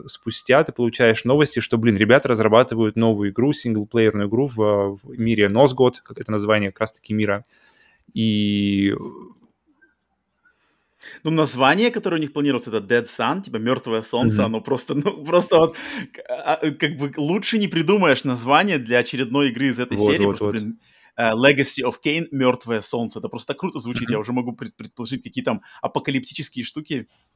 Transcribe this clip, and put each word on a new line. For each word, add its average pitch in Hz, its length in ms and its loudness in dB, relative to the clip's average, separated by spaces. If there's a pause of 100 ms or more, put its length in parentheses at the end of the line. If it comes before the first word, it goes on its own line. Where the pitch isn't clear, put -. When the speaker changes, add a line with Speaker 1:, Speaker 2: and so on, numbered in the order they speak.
Speaker 1:
спустя - 560 0
ты 139 80 -10
получаешь 117 520 0
новости, 139 360 2
что, - 180 0
блин, 113 200 4
ребята 120 300 4
разрабатывают 110 680 2
новую 107 360 2
игру, 135 200 2
синглплеерную 107 760 0
игру 120 180 0
в, 104 560 0
в - 180 -18
мире 110 280 4
Nosgoth, 127 560 4
как - 160 -20
это - 120 -8
название 104 400 0
как - 100 -6
раз-таки - 320 -8
мира. 104 300 -2 (720)
И 101 800 0 (2250)
Speaker 2:
Ну, 160 60 -2
название, 151 600 2
которое 185 260 -4
у 160 40 0
них 147 120 -4
планировалось, 143 360 0
это 110 100 -2
Dead 117 260 0
Sun, 139 380 -4
типа 117 160 -10
«Мёртвое 113 440 -2
солнце», 110 420 0
Speaker 1:
Мгм. - 0 -
Speaker 2:
оно 110 160 -4
просто, 131 340 -4
ну, 147 300 -4
просто 175 340 4
вот, 165 180 2 (360)
к-, - 160 -20
а, 127 260 -2
а, 156 180 -2
как 151 240 -4
бы 143 200 -6
лучше 190 420 -2
не 202 100 0
придумаешь 165 560 2
название 143 540 2
для 120 200 0
очередной 127 520 0
игры 127 180 -2
из 123 100 -2
этой 123 180 -4
Speaker 1:
Вот, - 20 -2
Speaker 2:
серии, 104 280 4
Speaker 1:
вот, 101 140 0
Speaker 2:
просто, 104 80 0
Speaker 1:
вот. 107 100 -2
Speaker 2:
блин, 107 220 -8 (360)
э, 117 160 2
Legacy 131 520 2
of 123 100 -2 (100)
Kain, 160 280 -2
«Мёртвое 123 480 0
солнце». 113 400 -6
Это 104 80 -8
просто - 260 -14
так - 60 -20
круто 185 180 -6
звучит, 120 300 -8
Speaker 1:
Мгм. - 20 -2
Speaker 2:
я 110 80 0
уже 107 140 -6
могу 123 200 -4
пред-, 117 240 -14
предположить, 117 460 -10
какие 127 220 -8
там 117 180 -2 (200)
апокалиптические 127 840 -6
штуки. 131 420 -10 (300)